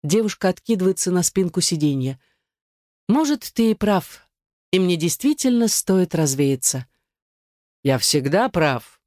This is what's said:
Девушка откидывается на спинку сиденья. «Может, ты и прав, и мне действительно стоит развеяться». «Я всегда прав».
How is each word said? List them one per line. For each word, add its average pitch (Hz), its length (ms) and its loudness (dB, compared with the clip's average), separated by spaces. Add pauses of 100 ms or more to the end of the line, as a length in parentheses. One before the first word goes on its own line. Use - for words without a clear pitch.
Девушка 196 460 0
откидывается 185 640 -2
на 180 120 0
спинку 180 380 -2
сиденья. 139 600 -2 (880)
«Может, 294 460 0
ты 226 180 2
и - 20 2
прав, - 520 -2 (460)
и 185 60 2
мне 180 180 2
действительно 240 720 0
стоит 185 460 0
развеяться». 135 720 0 (960)
«Я 135 160 0
всегда 151 500 0
прав». 147 580 -2